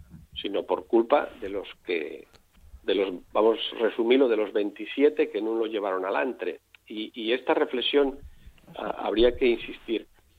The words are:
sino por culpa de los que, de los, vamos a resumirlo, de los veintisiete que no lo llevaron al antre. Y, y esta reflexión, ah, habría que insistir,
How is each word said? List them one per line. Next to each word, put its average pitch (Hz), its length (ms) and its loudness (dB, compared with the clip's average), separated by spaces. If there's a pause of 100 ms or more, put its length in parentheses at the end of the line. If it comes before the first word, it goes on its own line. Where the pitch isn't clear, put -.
(400)
sino 98 240 -2
por - 220 -2
culpa 117 420 4 (120)
de 98 80 -8
los 98 180 -6 (180)
que, 78 420 -6 (560)
de 98 120 0
los, 95 200 0 (180)
vamos 110 260 4 (160)
a 117 80 -6
resumirlo, 120 460 4
de 110 80 2
los 104 160 0
veintisiete 135 760 0
que 101 120 -4
no 113 120 -2
lo 113 120 0
llevaron 98 380 -2
al 104 120 -2
antre. 123 440 -4 (260)
Y, 107 280 -8
y 113 180 -2
esta 131 220 0
reflexión, 143 640 0 (580)
ah, - 220 -6
habría 113 380 2
que 135 100 2
insistir, - 600 -2 (320)